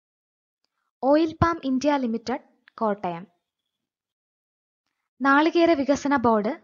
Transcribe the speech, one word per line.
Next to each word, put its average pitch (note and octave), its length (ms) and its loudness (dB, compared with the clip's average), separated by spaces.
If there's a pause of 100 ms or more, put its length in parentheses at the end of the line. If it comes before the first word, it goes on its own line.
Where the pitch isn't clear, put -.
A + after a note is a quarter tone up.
(1040)
ഓയിൽ D#4 300 2
പാം E4+ 300 -2
ഇന്ത്യ C4+ 340 -2
ലിമിറ്റഡ് A#3 480 -6 (280)
കോട്ടയം. G3+ 540 -6 (1900)
നാളികേര D#4 520 4
വികസന C#4 420 0
ബോർഡ് A3+ 360 0 (120)